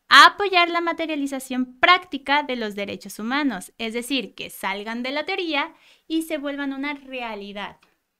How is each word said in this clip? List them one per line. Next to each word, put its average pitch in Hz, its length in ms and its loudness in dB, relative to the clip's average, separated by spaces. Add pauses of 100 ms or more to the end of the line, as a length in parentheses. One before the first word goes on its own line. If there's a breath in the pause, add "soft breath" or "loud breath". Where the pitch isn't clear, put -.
Apoyar 349 600 8
la 339 140 0
materialización 277 960 -4
práctica 339 640 2
de 269 140 -6
los 214 180 -6
derechos 202 440 -10
humanos, 240 600 -4
es 226 160 -6
decir, 240 400 -4
que 165 160 -14
salgan 208 520 -8
de 262 80 -6
la 294 140 -4
teoría 330 500 -4 (320 soft breath)
y 320 160 -2
se 320 140 -6
vuelvan 285 380 -6
una 277 180 -6
realidad, 214 840 -12 (420)